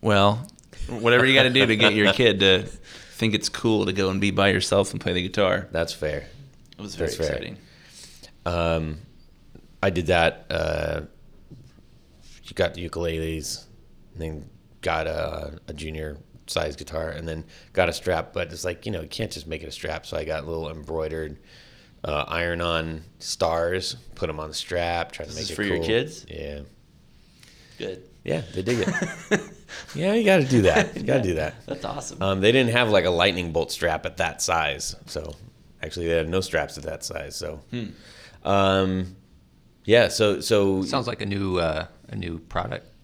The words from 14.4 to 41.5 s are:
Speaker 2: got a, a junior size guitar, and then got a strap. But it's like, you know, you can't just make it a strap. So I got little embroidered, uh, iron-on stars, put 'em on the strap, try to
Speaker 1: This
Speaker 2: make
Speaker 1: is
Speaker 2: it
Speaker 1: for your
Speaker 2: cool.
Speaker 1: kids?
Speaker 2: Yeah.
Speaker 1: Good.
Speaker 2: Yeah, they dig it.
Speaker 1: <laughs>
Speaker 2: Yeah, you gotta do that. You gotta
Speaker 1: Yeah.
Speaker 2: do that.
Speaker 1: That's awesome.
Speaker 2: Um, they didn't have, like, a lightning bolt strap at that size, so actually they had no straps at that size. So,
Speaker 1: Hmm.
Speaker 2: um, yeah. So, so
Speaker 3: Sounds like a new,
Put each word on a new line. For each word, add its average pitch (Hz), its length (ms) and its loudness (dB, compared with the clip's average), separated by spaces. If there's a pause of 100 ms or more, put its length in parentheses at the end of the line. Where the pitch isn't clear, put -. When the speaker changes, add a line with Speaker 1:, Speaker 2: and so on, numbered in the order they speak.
Speaker 2:
got 80 240 -2
a, 78 520 -6 (100)
a 85 40 -12
junior 78 460 -10 (280)
size 80 300 -4
guitar, 80 320 -6
and 78 180 -8
then 80 180 -8 (280)
got 90 160 4
a 85 40 -2
strap. 82 400 -2
But 87 200 -6
it's 82 120 -12
like, 90 220 -6
you 104 60 -6
know, 87 100 -6
you 78 60 -14
can't 110 220 -6
just - 160 -12
make 80 160 -8
it 80 40 -14
a 71 60 -12
strap. 80 340 -8
So - 100 -8
I 78 80 -4
got 78 220 -4
little 80 240 -6
embroidered, 78 680 -6 (640)
uh, 76 260 -2
iron-on 82 720 -2 (160)
stars, 85 800 -2 (180)
put 87 140 -6
'em 78 120 -6
on 78 80 -8
the 76 60 -14
strap, 85 580 -4
try - 120 -12
to 73 60 -14
Speaker 1:
This 76 60 -10
Speaker 2:
make 78 80 -8
Speaker 1:
is - 80 -8
Speaker 2:
it - 20 -6
Speaker 1:
for 107 80 -4
your 95 160 0
Speaker 2:
cool. 82 80 -2
Speaker 1:
kids? 131 420 -2
Speaker 2:
Yeah. 73 320 -10 (1160)
Speaker 1:
Good. 95 240 -10 (220)
Speaker 2:
Yeah, 80 180 -2 (100)
they 92 100 -6
dig 113 240 0
it. - 600 -2
Speaker 1:
<laughs> - 40 -18 (460)
Speaker 2:
Yeah, 180 180 0
you 233 100 2
gotta 190 200 6
do 127 180 4
that. 92 340 4
You 139 60 -6
gotta 135 180 2
Speaker 1:
Yeah. 107 40 -2
Speaker 2:
do 90 100 0
that. 76 200 -2 (120)
Speaker 1:
That's - 180 -10
awesome. - 380 -8
Speaker 2:
Um, 95 180 0
they 107 120 6
didn't 127 200 4
have, 120 180 2
like, 92 160 6
a 92 40 4
lightning 87 400 2
bolt 80 220 -2
strap 80 340 -2
at 82 120 -8
that 85 220 -2
size, 76 540 -2 (120)
so 76 280 -10 (480)
actually 85 240 -6
they 82 100 2
had 80 120 0
no 92 120 0
straps 78 380 -4
at 71 60 -14
that 80 200 -10
size. 73 300 -10
So, 80 220 -8 (160)
Speaker 1:
Hmm. 120 140 -8 (580)
Speaker 2:
um, 95 720 2 (680)
yeah. 110 240 8
So, 104 320 2
so 98 440 4
Speaker 3:
Sounds 120 240 -2
like 107 140 -6
a 104 40 -4
new, 98 320 -2